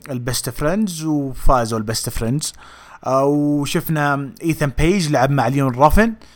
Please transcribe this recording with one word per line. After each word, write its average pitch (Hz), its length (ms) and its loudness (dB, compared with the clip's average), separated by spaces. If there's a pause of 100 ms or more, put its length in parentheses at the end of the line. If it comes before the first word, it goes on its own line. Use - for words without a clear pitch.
(100)
البست 123 400 -6
فريندز 165 540 -4
وفازوا 131 720 0
البست 110 300 -6
فريندز. 120 440 -4 (540)
آه، 135 180 2
وشفنا 147 1160 0
إيثان 151 360 -2
بيج 165 320 2
لعب 139 200 2
مع 131 180 2
ليون 135 260 0
رافن، 175 400 4 (220)